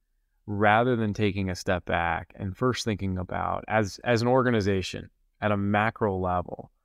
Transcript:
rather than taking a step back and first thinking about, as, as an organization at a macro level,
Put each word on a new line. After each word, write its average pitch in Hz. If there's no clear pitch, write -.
rather 107
than 110
taking 98
a 90
step 90
back 85
and 95
first 123
thinking 95
about, 92
as, 107
as 120
an 120
organization 104
at 107
a 101
macro 104
level, 90